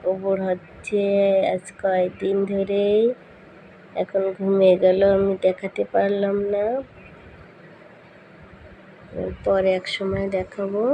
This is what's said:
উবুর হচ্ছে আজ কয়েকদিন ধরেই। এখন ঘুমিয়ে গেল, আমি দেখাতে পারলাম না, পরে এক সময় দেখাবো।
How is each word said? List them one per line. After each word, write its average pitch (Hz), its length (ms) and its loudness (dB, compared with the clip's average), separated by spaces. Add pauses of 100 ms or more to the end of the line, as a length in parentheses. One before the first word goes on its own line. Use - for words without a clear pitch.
উবুর 190 380 -2
হচ্ছে 190 600 -4 (440)
আজ 185 180 -4 (140)
কয়েকদিন 190 640 -2
ধরেই। 202 560 0 (920)
এখন 185 260 -2 (100)
ঘুমিয়ে 190 460 4
গেল, 185 220 4 (100)
আমি 196 320 2
দেখাতে 190 440 -2
পারলাম 202 600 0
না, 202 200 -2 (2750)
পরে 190 300 0
এক 185 160 -4
সময় 196 420 -6
দেখাবো। 196 520 -6 (120)